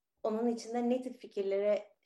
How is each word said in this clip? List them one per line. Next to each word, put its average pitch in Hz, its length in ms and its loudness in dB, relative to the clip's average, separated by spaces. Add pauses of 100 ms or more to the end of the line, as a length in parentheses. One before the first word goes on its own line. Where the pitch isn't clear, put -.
(220)
onun 220 240 0
içinde 240 420 0
ne 254 140 2
tip 254 180 -10
fikirlere 202 680 0 (180)